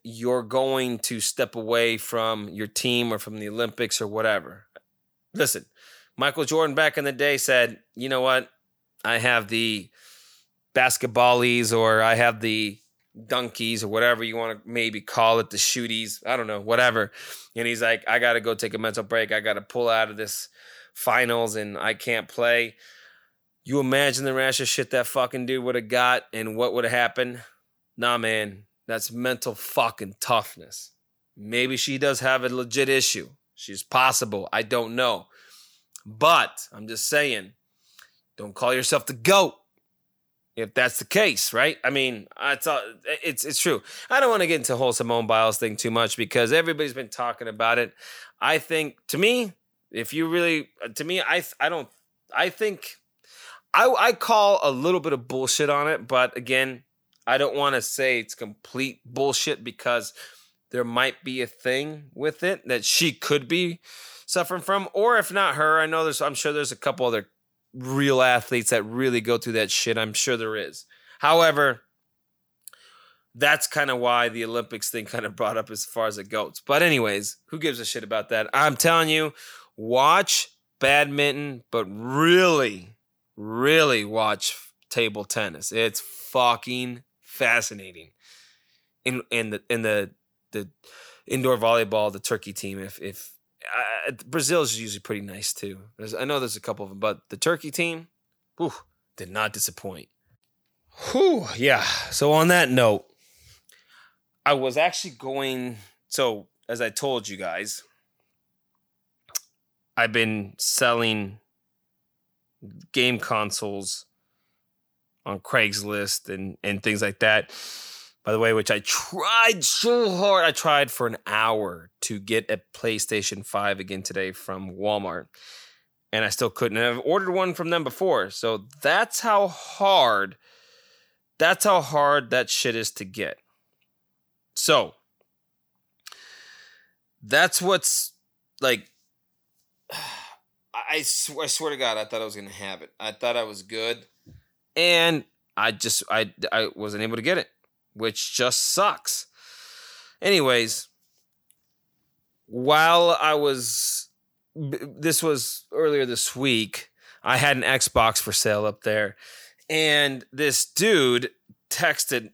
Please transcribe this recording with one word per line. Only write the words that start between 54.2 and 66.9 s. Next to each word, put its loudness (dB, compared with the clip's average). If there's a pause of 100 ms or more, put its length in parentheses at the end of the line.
a 4
little 0
bit -2
of -4
bullshit 0
on 2
it, -4
but 2
again, -2 (460)
I 4
don't 0
wanna 0
say 0
it's -10
complete -10
bullshit -2
because -4 (560)
there -2
might -2
be -6
a -6
thing -4 (100)
with -6
it -4
that -2
she 2
could -2
be -2 (440)
suffering -2
from, -2
or 4
if 2
not 0
her, 4
I 2
know 0
there's, -2
I'm 0
sure -2
there's -4
a -10
couple -2